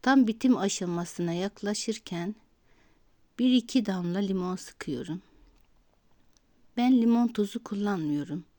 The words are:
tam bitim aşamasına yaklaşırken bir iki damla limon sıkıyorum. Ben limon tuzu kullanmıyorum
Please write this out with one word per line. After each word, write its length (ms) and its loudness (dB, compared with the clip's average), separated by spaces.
tam 260 6
bitim 300 2
aşamasına 760 -4
yaklaşırken 1000 -6
bir 140 4
iki 320 2
damla 340 -2
limon 360 -2
sıkıyorum. 680 -8
Ben 240 6
limon 260 4
tuzu 360 -4
kullanmıyorum 800 -4